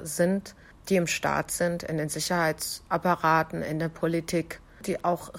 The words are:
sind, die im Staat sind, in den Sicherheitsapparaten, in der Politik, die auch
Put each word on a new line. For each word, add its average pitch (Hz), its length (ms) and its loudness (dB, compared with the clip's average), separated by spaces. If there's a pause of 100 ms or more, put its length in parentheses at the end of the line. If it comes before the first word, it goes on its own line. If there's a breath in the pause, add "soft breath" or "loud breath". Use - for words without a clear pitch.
sind, 180 500 0 (320 loud breath)
die 196 80 4
im 170 120 4
Staat 147 440 0
sind, 175 320 0
in 160 140 -2
den 151 100 0
Sicherheitsapparaten, 160 1500 0
in 156 180 -2
der 165 100 0
Politik, 165 720 -2 (240 loud breath)
die - 180 -2
auch 175 360 0